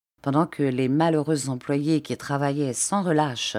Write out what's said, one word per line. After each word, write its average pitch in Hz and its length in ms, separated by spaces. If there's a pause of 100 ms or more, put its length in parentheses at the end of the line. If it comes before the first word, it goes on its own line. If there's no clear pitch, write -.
(220)
pendant 143 240
que - 160
les 131 260
malheureux 151 600
employés 143 520
qui 131 160
travaillaient 139 560
sans 196 300
relâche 151 560